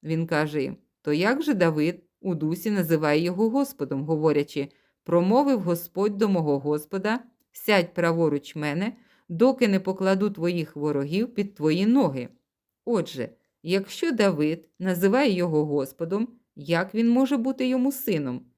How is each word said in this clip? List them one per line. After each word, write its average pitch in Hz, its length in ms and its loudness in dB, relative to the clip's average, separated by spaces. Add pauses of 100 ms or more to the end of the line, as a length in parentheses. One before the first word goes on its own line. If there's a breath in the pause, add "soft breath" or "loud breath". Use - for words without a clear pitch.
Він 160 240 -2
каже: 151 340 0
їм: 131 160 -6 (240)
«То 151 120 -2
як 214 280 0
же 294 120 0
Давид 165 500 0 (180)
у 190 140 -2
дусі 160 360 -4
називає 160 500 2
його 180 280 0
Господом, 143 540 -4
говорячи: 151 640 0 (360 soft breath)
'Промовив 214 560 2
Господь 185 580 -2
до 214 120 2
мого 151 300 2
Господа: 190 600 -4 (320)
сядь 190 420 0
праворуч 165 600 0
мене, 160 380 -4 (360 soft breath)
доки 240 380 2
не 196 120 4
покладу 190 500 0
твоїх 175 460 -4
ворогів 147 580 -2
під 202 220 -4
твої 156 300 2
ноги'?» 175 440 2 (560)
Отже, 165 440 -2 (340)
якщо 196 480 -2
Давид 165 580 0 (100)
називає 196 520 2
його 170 340 2
Господом, 165 600 -4 (280)
як 165 400 -2
він 233 140 2
може 262 280 2
бути 254 300 -2
йому 254 240 0
сином? 143 500 -4 (160)